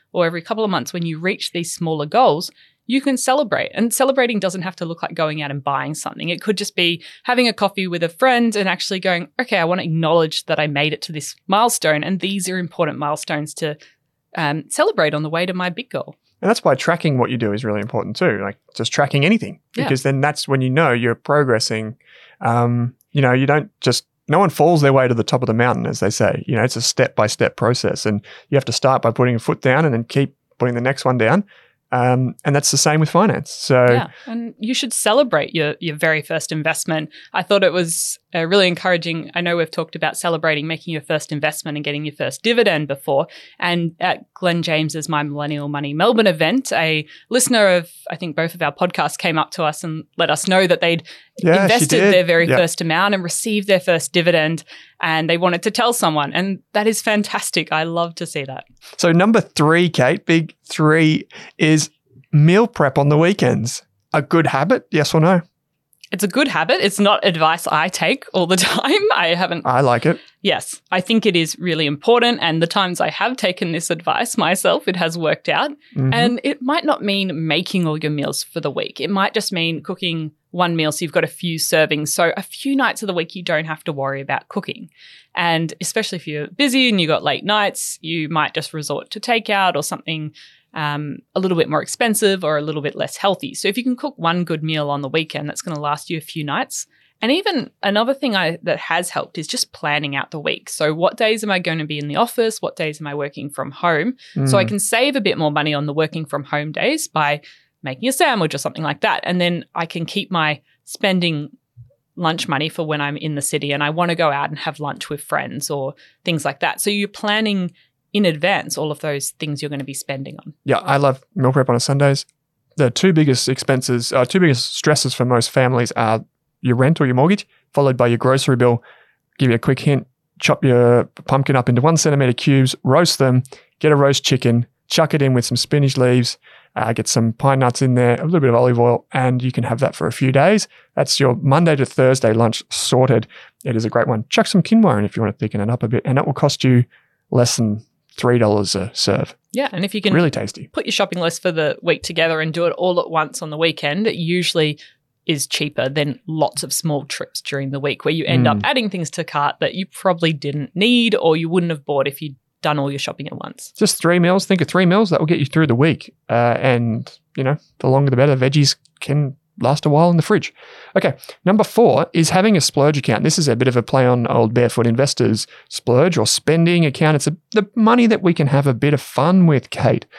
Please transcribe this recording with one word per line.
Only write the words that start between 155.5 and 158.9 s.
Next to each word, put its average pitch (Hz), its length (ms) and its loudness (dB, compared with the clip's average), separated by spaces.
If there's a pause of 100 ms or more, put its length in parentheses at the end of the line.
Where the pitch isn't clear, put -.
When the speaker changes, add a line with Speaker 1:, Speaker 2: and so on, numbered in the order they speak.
Speaker 1:
than 143 380 -4
lots 156 360 -4
of 151 100 -10
small 147 320 -4
trips - 380 -12
during 139 280 -6
the 139 80 -6
week 139 260 -4
where 151 100 0
you 160 100 -4
end 123 240 2
up - 100 4
Speaker 2:
Mm. 98 60 -4
Speaker 1:
adding 247 260 -2